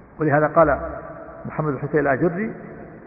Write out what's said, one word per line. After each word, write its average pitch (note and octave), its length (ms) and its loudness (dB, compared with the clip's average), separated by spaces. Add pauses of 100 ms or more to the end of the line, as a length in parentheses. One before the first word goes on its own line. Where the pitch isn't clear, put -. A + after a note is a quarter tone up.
(200)
ولهذا D3+ 260 4
قال D3+ 320 6 (680)
محمد D3+ 260 -2
بن B2+ 60 -4
حسين D3 220 0
الآجري: E3+ 540 0 (520)